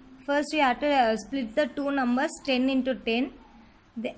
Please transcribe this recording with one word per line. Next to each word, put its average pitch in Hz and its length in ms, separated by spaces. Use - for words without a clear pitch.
First 285 280
you 302 80
have 247 200
to, 294 60
uh, 247 300
split 233 380
the 302 120
two 285 240
numbers, 269 400
ten 262 240
into 262 240
ten. 233 380
The, 220 200